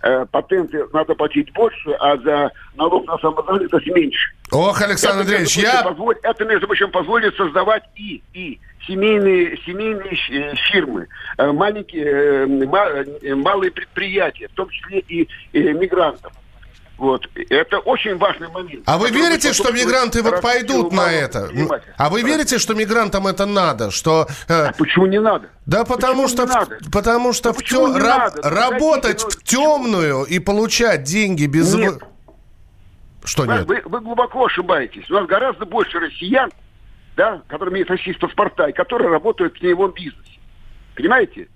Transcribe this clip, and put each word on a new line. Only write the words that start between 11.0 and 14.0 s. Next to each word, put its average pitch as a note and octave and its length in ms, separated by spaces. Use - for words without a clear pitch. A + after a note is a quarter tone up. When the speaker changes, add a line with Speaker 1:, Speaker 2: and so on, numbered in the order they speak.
Speaker 1:
э, C#3+ 140
маленькие, G3 540
э, C#3+ 400
ма-, F3+ 240
э, C#3 140
малые F#3 360
предприятия, F#3 760